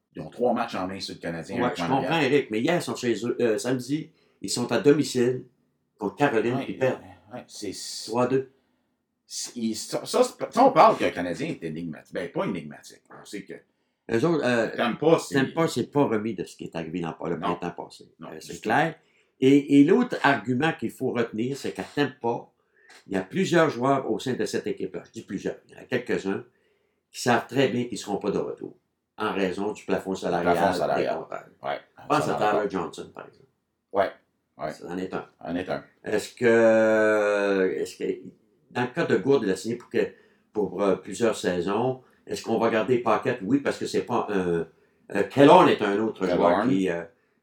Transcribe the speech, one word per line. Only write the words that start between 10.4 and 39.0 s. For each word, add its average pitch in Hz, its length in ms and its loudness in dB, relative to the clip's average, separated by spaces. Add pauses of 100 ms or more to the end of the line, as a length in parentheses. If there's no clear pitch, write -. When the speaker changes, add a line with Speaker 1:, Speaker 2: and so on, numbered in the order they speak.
Speaker 1:
ça, 247 120 6
on 269 60 6
parle 208 260 6
qu'un 92 140 0
Canadien 87 380 -4
est - 140 -10
énigmatique. 80 500 -10
Ben, 92 180 -6
pas - 140 -4
énigmatique. 80 560 -10 (200)
On - 40 -20
sait 98 180 -12
que - 100 -16 (580)
Speaker 2:
Eux 120 140 2
autres, 165 180 0
euh, 120 320 0
Speaker 1:
Tampa, 147 440 2
c'est - 160 -6
Speaker 2:
Tampa 147 320 2
s'est 123 200 -4
pas 143 180 2
remis 107 280 -2
de 85 100 -8
ce - 140 -16
qui 82 60 -14
est 85 120 -10
arrivé 82 260 -6
l'an 80 120 -4
pas, 82 160 -6
le 82 80 -2
Speaker 1:
Non. 85 180 -4
Speaker 2:
printemps 85 300 -10
passé. - 200 -20 (140)
Speaker 1:
Non, 80 100 -16
Speaker 2:
Euh, 80 100 -14
Speaker 1:
du - 20 -16
Speaker 2:
c'est - 140 -14
Speaker 1:
tout. - 60 -16
Speaker 2:
clair. 151 340 0 (440)
Et, 143 400 6
et 143 40 10
l'autre 240 400 4
argument 135 500 2
qu'il 104 180 -6
faut 127 200 -4
retenir, 120 440 -2
c'est - 180 -6
qu'à - 100 -8
Tampa, - 640 -4 (600)
il 95 60 -6
y 95 40 0
a 92 40 0
plusieurs 156 480 2
joueurs 131 420 0
au - 80 -2
sein 127 140 -4
de 110 120 -2
cette - 220 -4
équipe-là. 95 400 -6
Je - 40 -20
dis 113 120 -14
plusieurs. - 320 -6 (120)
Il - 60 -20
y - 40 -20
en - 40 -18
a - 40 -20
quelques-uns 98 580 -4 (680)
qui - 100 -14
savent 117 260 0
très 131 220 2
bien 120 160 -2
qu'ils 98 120 -8
seront 98 200 -4
pas 101 140 -4
de 95 60 -2
retour - 380 -8 (420)
en 104 160 -2
raison 98 380 -2
du - 140 -14
plafond 95 280 -4
salarial 87 420 0
Speaker 1:
Plafond 90 220 2
salarial. 69 380 0
Speaker 2:
des - 40 -6
compteurs. - 260 -12 (180)
Speaker 1:
Ouais. 69 160 -6 (280)
Speaker 2:
Pense - 180 2
Speaker 1:
Ça 95 80 -2
Speaker 2:
à - 20 -4
Speaker 1:
en - 20 -4 (140)
Speaker 2:
Tyler 104 120 0
Speaker 1:
est - 20 0
un. 95 40 -4
Speaker 2:
Johnson, 87 460 -8
par - 120 -14
exemple. - 180 -20 (480)
Speaker 1:
Ouais. 95 180 0 (460)
Ouais. 78 160 -6
Speaker 2:
Ça - 140 -16
en 87 100 -8
est 92 160 -6
un. 87 120 -8 (140)
Speaker 1:
En 85 160 -8
est 90 140 -6
un. 73 140 -6 (200)
Speaker 2:
Est-ce - 320 -4
que, 107 1400 4
est-ce - 200 -6
que, - 240 -4 (500)
dans 120 100 -4
le 127 60 -2
cas 165 180 -2